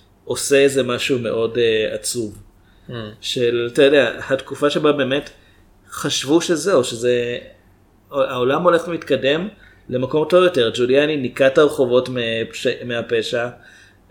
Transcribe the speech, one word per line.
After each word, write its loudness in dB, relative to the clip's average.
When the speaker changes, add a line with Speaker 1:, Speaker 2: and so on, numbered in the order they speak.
Speaker 1:
עושה 0
איזה 4
משהו -2
מאוד, -4
אה, 0
עצוב. -6
Speaker 2:
Mm. -12
Speaker 1:
של, 0
אתה 6
יודע, 6
התקופה -2
שבה 2
באמת -2
חשבו 0
שזהו, 0
שזה, -2
העולם 0
הולך 2
ומתקדם -2
למקום -2
טוב 6
יותר. 2
ג'וליאני 2
ניקה 0
את 2
הרחובות 2
מפש-, -4
מהפשע, -4